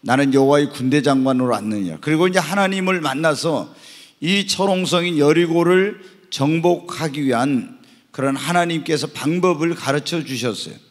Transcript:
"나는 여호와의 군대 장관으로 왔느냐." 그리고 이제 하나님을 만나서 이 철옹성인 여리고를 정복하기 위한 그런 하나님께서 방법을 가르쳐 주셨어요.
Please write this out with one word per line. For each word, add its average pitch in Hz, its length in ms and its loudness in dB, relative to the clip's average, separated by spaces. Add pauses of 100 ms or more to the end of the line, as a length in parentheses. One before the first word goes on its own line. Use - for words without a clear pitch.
"나는 135 300 2
여호와의 139 380 4
군대 131 320 0
장관으로 131 480 2
왔느냐." 101 520 -4
그리고 160 260 0
이제 185 100 0
하나님을 185 640 0
만나서 147 720 -2 (460)
이 196 260 0
철옹성인 175 720 0
여리고를 170 840 4 (280)
정복하기 156 920 -2
위한 127 560 -2 (320)
그런 135 240 -2
하나님께서 160 720 -2
방법을 170 680 0
가르쳐 147 480 -4
주셨어요. 123 520 -6 (160)